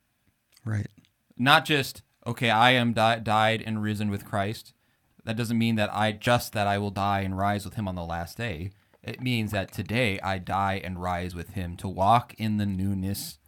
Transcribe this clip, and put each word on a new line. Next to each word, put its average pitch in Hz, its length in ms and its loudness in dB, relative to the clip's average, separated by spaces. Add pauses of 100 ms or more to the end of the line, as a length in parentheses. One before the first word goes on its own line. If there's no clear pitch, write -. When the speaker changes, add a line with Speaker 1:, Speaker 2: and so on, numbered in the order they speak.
(640)
Speaker 1:
Right. 107 220 -4 (500)
Speaker 2:
Not 143 280 6
just, 143 380 0 (240)
"Okay, 117 240 0
I 113 220 8
am 120 200 4
di-, 113 280 4
died 110 420 2
and 110 200 -4
risen 104 280 0
with 98 140 -4
Christ." 101 480 -4 (520)
That 113 120 -6
doesn't 117 220 0
mean 113 180 4
that 104 160 0
I, 107 200 2
just 117 400 0
that 104 140 0
I 101 120 2
will 101 120 -2
die 98 300 0
and 95 160 -2
rise 101 280 0
with 92 100 -12
him 104 140 -4
on 92 60 -6
the 87 100 -8
last 85 320 -6
day. 98 340 -6 (320)
It 120 200 -10
means 113 300 0
that 95 200 -4
today 104 480 -2
I 95 180 -4
die 95 460 -2
and 90 160 -8
rise 90 340 -4
with 85 160 -10
him 87 280 -8
to 98 100 -6
walk 98 460 2
in 107 240 -2
the 104 80 0
newness 98 800 -4